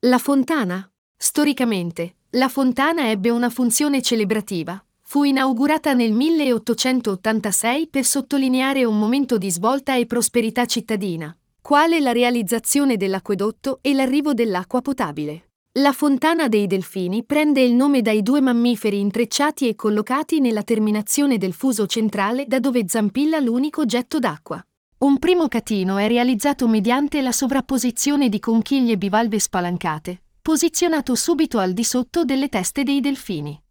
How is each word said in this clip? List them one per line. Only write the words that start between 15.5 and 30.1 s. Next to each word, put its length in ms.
La 160
Fontana 560
dei 180
Delfini 580
prende 360
il 140
nome 260
dai 220
due 180
mammiferi 600
intrecciati 680
e 60
collocati 680
nella 220
terminazione 720
del 160
fuso 340
centrale 600
da 120
dove 300
zampilla 500
l'unico 460
getto 340
d'acqua. 460
Un 200
primo 300
catino 500
è 100
realizzato 600
mediante 520
la 120
sovrapposizione 1000
di 80
conchiglie 580
bivalve 420
spalancate, 840